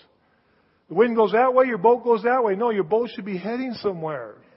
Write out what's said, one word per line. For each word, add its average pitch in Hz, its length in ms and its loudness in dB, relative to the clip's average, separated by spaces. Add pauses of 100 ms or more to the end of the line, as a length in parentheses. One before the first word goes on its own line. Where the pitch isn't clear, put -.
(880)
The 165 60 -10
wind 226 200 4
goes 214 180 2
that 254 200 4
way, 254 120 4
your 240 120 -2
boat 233 260 4
goes 233 200 0
that 247 200 0
way. 202 120 0
No, 233 160 -2
your 202 120 0
boat 214 300 -2
should 196 120 -12
be 196 120 -6
heading 233 380 -6
somewhere." 156 600 -8 (220)